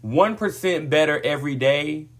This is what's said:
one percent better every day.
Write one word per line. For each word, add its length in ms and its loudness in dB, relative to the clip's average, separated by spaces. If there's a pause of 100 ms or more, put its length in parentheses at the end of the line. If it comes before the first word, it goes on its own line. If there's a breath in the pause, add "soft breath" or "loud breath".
one 340 2
percent 560 -4
better 340 2
every 300 -2
day. 540 0 (120)